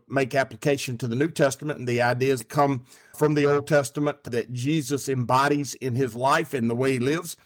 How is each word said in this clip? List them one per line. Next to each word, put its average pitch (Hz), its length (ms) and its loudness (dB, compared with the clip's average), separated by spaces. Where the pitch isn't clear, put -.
make 131 260 0
application 135 640 -2
to 127 100 -4
the 117 80 -2
New 151 140 2
Testament 147 500 -2
and 123 80 -6
the 120 140 0
ideas 127 380 2
that - 100 -16
come 139 360 0
from 151 200 2
the 147 120 4
Old 143 220 2
Testament 147 580 0
that 117 280 -4
Jesus 139 560 -2
embodies 131 640 2
in 123 200 -4
his 123 200 -2
life 143 380 0
and 117 160 0
the 117 60 0
way 131 180 2
he 127 60 -2
lives. 160 360 -2